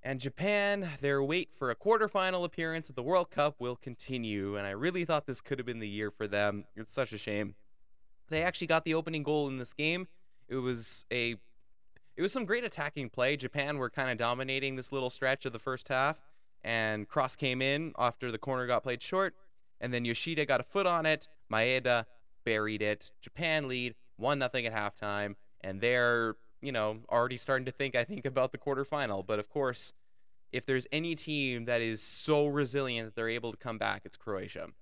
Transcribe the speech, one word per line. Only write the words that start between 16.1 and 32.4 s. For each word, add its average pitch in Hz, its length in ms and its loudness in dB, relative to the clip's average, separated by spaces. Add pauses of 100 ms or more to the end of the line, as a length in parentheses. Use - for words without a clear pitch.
and 110 460 0
cross 131 280 0
came 131 260 0
in 143 340 0
after 120 340 0
the 113 60 -4
corner 127 300 -2
got 120 160 4
played 123 180 -2
short, 190 340 0 (460)
and 123 140 -2
then 120 100 0
Yoshida 147 400 0
got 131 160 4
a - 40 -6
foot 196 220 2
on 170 200 4
it. 156 220 2 (220)
Maeda 120 540 4 (400)
buried 107 380 2
it. 104 280 0 (120)
Japan 156 460 0
lead 123 260 -2 (220)
one 139 220 2
nothing 127 280 0
at 110 80 -2
halftime, 104 640 -2 (260)
and 95 180 -4
they're, 120 560 4 (240)
you 139 120 -6
know, 110 280 0 (100)
already 120 260 4
starting 127 300 0
to 131 60 -4
think, 135 220 -2
I 120 100 4
think, 175 200 -8
about 131 280 2
the 143 60 -10
quarterfinal. 135 680 -2
But 107 120 2
of 104 120 -4
course, 131 420 -2 (580)
if 123 140 -4
there's 131 260 0
any 160 240 -2
team 135 520 -2
that 120 160 2
is 113 200 0
so 147 440 2